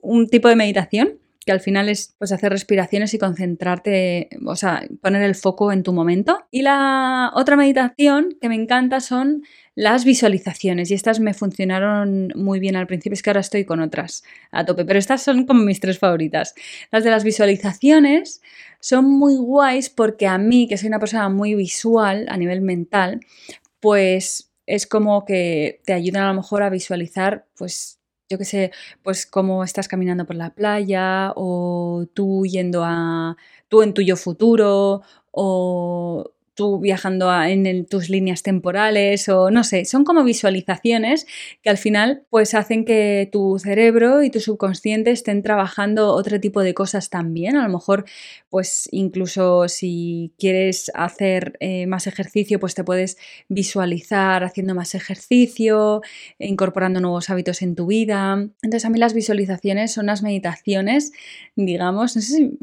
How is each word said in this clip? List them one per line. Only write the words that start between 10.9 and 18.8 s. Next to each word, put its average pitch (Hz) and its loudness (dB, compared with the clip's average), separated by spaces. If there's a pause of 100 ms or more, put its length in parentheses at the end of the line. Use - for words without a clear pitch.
y 202 0
estas 220 0
me 208 0
funcionaron 196 -2
muy 196 -2
bien 190 0
al 180 -2
principio, 185 -6
es 196 -8
que - 0
ahora 202 2
estoy 196 -2
con 165 -4
otras - -6 (300)
a 170 -2
tope, 175 -2
pero 190 2
estas 254 0
son 254 2
como 247 6
mis 196 0
tres 190 -2
favoritas. 160 0 (380)
Las 220 2
de 226 2
las 220 2
visualizaciones 220 4 (440)